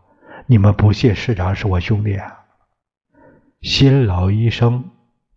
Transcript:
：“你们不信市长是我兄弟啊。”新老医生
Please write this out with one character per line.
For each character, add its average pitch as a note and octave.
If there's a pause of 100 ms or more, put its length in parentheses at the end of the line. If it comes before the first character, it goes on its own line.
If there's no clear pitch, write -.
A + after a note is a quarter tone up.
(460)
：“你 A#2
们 G2+
不 G#2
信 G#2+
市 -
长 F#2
是 -
我 F2+
兄 G#2
弟 G2+
啊。” - (1200)
新 C3+
老 F#2
医 A2
生 B2 (460)